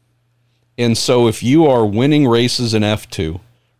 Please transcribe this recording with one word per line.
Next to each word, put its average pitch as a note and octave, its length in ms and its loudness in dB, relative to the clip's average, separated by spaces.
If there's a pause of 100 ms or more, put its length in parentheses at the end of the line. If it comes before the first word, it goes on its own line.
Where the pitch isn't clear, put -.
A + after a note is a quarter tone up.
(760)
And A#2 200 0
so B2 300 2
if - 160 -4
you D3 240 2
are B2 180 2
winning C3+ 420 0
races A#2+ 460 0
in A2 100 0
F G#2 240 -2
two, E2 320 -8 (400)